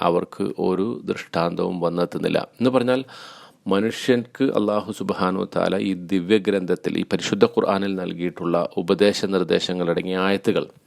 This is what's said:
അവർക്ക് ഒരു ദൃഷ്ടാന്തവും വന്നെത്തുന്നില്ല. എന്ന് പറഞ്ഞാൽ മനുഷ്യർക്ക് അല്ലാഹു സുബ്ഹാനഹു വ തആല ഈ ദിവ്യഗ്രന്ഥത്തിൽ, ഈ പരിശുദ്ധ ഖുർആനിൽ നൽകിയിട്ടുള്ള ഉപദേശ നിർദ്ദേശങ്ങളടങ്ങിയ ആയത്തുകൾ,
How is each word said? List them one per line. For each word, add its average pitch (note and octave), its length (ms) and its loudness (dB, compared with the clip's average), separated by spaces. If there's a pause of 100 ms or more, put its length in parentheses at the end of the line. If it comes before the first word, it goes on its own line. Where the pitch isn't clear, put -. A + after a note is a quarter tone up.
അവർക്ക് F2 420 0 (160)
ഒരു F#2 440 -2
ദൃഷ്ടാന്തവും F2 760 -2
വന്നെത്തുന്നില്ല. E2+ 680 -2 (120)
എന്ന് B2+ 100 2
പറഞ്ഞാൽ B2+ 340 2 (640)
മനുഷ്യർക്ക് A2+ 760 0
അല്ലാഹു G#2 480 0
സുബ്ഹാനഹു F#2+ 520 0
വ F#2 120 -4
തആല F2+ 220 2
ഈ G2+ 160 -2
ദിവ്യഗ്രന്ഥത്തിൽ, F2+ 1040 0
ഈ F2+ 60 -2
പരിശുദ്ധ F#2+ 420 2
ഖുർആനിൽ G2 500 0
നൽകിയിട്ടുള്ള F2 840 -2
ഉപദേശ G2 480 4
നിർദ്ദേശങ്ങളടങ്ങിയ F2+ 920 0
ആയത്തുകൾ, F#2+ 480 0 (220)